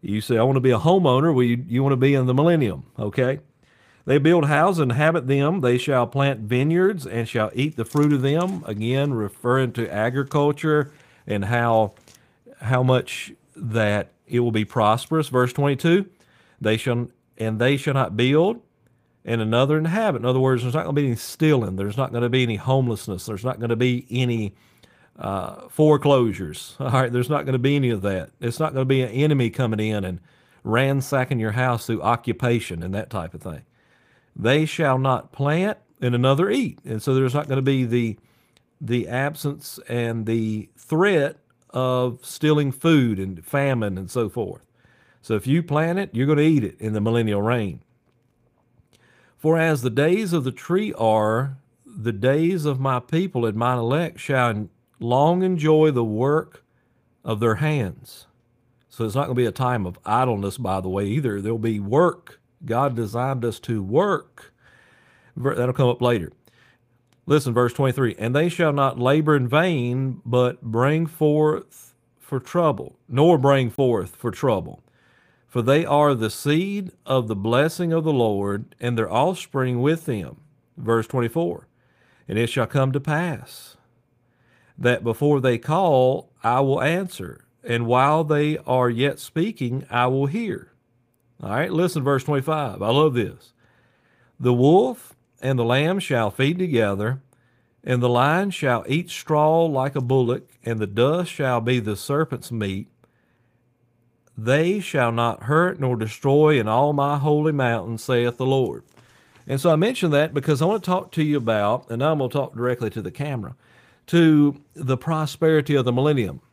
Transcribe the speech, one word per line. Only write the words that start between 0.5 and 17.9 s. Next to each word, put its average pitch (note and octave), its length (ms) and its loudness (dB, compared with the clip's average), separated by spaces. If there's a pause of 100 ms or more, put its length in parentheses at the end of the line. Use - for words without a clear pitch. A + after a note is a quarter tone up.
to C3+ 60 2
be B2+ 100 4
a A2+ 80 4
homeowner." D#3 560 4
Well, B2+ 80 4
you, A#2+ 240 0
you B2 160 0
want C#3 120 2
to - 20 -2
be C#3 180 4
in C3 120 2
the B2+ 80 2
millennium, C#3+ 500 2 (120)
okay? B2 440 -2 (680)
They C#3 120 4
build D#3+ 280 4
houses D#3+ 340 2
and C3 120 2
inhabit D3+ 340 0
them. C#3 340 0
They B2 180 2
shall B2+ 280 0
plant C#3 340 -2
vineyards D3+ 680 0
and A2+ 220 -4
shall A2 260 -2
eat D3 220 -2
the A#2 80 -4
fruit D3 280 2
of C#3 100 0
them. E3 440 -2
Again, B2 480 -2
referring A#2+ 600 -2
to A#2 180 -6
agriculture C#3+ 1000 0 (360)
and G2+ 180 -2
how, A2+ 480 2 (680)
how B2+ 220 0
much - 500 0 (220)
that G#2+ 580 -2 (140)
it A#2+ 140 0
will A#2+ 120 0
be A2 120 0
prosperous. A#2 640 0
Verse B2 240 2
twenty-two, E3 540 2 (540)
"They G#2+ 160 2
shall, A#2+ 320 -2 (280)
and A2 220 -4
they C3 180 2
shall C#3 180 -2